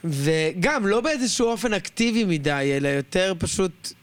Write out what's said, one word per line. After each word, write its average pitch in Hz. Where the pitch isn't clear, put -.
וגם 160
לא 214
באיזשהו 254
אופן 233
אקטיבי 226
מדי, 143
אלא 139
יותר 180
פשוט -